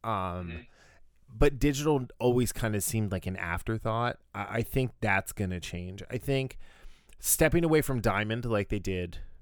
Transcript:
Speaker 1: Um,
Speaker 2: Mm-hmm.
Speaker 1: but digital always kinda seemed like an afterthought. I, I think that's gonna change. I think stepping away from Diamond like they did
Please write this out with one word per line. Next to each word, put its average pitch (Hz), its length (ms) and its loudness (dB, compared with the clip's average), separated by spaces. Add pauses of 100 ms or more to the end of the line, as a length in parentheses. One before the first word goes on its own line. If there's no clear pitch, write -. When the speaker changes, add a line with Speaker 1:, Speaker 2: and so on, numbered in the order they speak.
Speaker 1:
Um, 113 80 -4
Speaker 2:
Mm-hmm. 90 460 -4 (800)
Speaker 1:
but 143 220 4
digital 143 480 2 (120)
always 123 320 4
kinda 107 300 0
seemed 107 300 0
like 92 140 -4
an 95 120 -4
afterthought. 110 800 -2 (160)
I, 101 240 -6
I 117 60 2
think 131 280 0 (100)
that's 98 300 2
gonna 92 280 -2
change. 90 500 -10
I 127 80 -6
think 135 400 -2 (640)
stepping 165 460 4
away 156 160 6
from 131 180 0
Diamond 107 460 0
like 107 240 0
they 107 100 0
did 90 380 -4 (240)